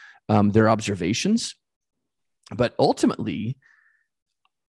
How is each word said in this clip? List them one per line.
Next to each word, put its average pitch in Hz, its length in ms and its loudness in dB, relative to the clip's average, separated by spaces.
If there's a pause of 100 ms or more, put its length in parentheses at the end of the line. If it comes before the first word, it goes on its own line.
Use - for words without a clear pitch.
(300)
um, 104 220 4
their 110 180 4
observations. 107 840 -2 (960)
But 113 240 -4
ultimately, 120 800 -2 (1160)